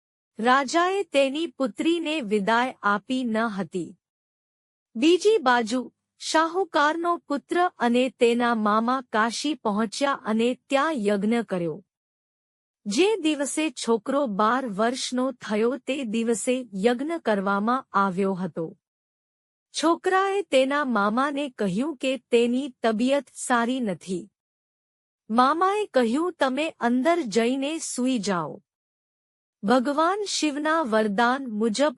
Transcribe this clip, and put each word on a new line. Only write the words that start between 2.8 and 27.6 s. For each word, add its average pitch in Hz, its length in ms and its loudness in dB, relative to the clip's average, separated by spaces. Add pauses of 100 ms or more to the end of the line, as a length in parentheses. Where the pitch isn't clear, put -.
આપી 208 420 0
ન 220 120 -2
હતી. 196 600 -4 (1000)
બીજી 359 420 4
બાજુ, 247 540 0 (260)
શાહુકારનો 330 1000 0
પુત્ર 349 600 -2
અને 240 300 2
તેના 240 460 2
મામા 226 480 0 (100)
કાશી 233 420 0
પહોંચ્યા 226 580 -2
અને 226 420 0
ત્યાં 277 420 0
યજ્ઞ 208 460 0
કર્યો. 175 420 -6 (1040)
જે 349 300 2
દિવસે 311 540 -2
છોકરો 269 560 -2
બાર 220 400 0
વર્ષનો 247 680 -2
થયો 226 440 -2
તે 269 280 -6
દિવસે 226 640 -2 (180)
યજ્ઞ 254 260 0 (120)
કરવામાં 202 680 0
આવ્યો 196 420 0
હતો. 170 420 -8 (1040)
છોકરાએ 381 600 2
તેના 277 420 2
મામાને 262 640 0
કહ્યું 233 480 -2
કે 269 200 -2
તેની 247 680 0
તબિયત 247 420 0 (100)
સારી 247 460 -2
નથી. 185 480 -6 (1000)
મામાએ 330 560 2
કહ્યું, 262 460 0
"તમે 285 380 -2 (100)
અંદર 254 400 2
જઈને 269 580 -2